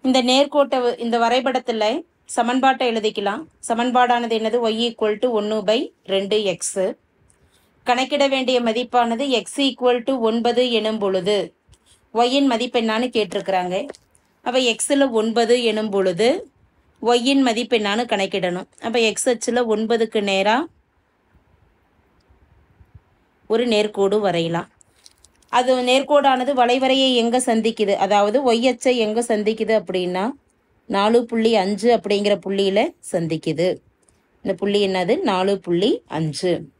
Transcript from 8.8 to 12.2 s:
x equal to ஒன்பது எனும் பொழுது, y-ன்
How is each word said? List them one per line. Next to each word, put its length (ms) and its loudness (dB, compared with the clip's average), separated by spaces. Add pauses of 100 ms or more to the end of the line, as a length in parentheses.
x 60 -16 (200)
equal 380 0
to 80 0 (140)
ஒன்பது 340 0 (160)
எனும் 240 -2
பொழுது, 340 0 (760)
y-ன் 380 2